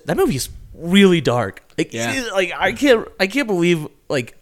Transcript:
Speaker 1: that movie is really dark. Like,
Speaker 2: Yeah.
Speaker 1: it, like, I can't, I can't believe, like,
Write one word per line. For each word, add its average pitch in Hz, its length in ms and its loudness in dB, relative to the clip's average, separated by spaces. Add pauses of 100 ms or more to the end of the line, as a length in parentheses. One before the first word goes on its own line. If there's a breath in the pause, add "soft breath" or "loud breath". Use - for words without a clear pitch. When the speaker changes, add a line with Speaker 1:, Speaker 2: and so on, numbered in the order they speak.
Speaker 1:
that 175 120 -2
movie 262 180 0
is - 140 -8 (240)
really 180 480 4
dark. 120 420 -2 (140)
Like, - 160 -4
Speaker 2:
Yeah. 117 180 -4
Speaker 1:
it, 240 220 -6
like, 185 200 0
I 175 200 -2
can't, 240 340 2 (100)
I 190 100 0
can't 240 200 -2
believe, 170 400 0 (220)
like, 131 320 -4